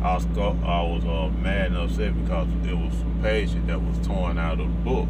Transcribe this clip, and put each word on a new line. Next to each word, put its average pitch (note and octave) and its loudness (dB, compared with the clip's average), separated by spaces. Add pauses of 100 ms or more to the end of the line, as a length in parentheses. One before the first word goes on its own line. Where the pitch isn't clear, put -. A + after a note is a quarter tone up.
I F2+ 2
was F2+ 0
sco-, E2+ 0
I E2+ 0
was, E2+ 0
uh, F2+ 0
mad F#2+ 0
and F2+ 0
upset F2 0 (100)
because F2+ 0 (160)
it F2+ 0
was - 0
some - -2
pages F#2+ 2
that E2+ 0
was E2+ 0
torn F2+ 0
out E2 0
of - 0
the E2+ 0
book - 0